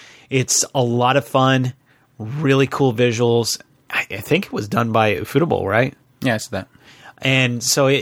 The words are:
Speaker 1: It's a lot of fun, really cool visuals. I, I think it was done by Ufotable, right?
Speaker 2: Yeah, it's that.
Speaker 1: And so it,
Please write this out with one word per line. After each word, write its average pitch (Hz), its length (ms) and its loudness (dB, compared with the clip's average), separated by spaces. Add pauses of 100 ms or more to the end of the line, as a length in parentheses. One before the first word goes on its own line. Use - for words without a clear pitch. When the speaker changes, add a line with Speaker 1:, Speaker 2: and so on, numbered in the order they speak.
(300)
Speaker 1:
It's - 340 0 (100)
a 139 80 2
lot 123 360 0
of - 100 0
fun, 131 460 2 (440)
really 135 500 0
cool 131 260 0
visuals. 117 680 0 (300)
I, - 200 -6
I 95 80 -8
think 180 280 -2
it - 80 -14
was 110 160 -6
done 117 240 -2
by 110 220 2
Ufotable, 101 520 0
right? 113 260 0 (280)
Speaker 2:
Yeah, 123 140 0
it's 110 140 -8
that. 95 200 -8 (480)
Speaker 1:
And 131 440 0
so 135 260 0
it, 139 140 2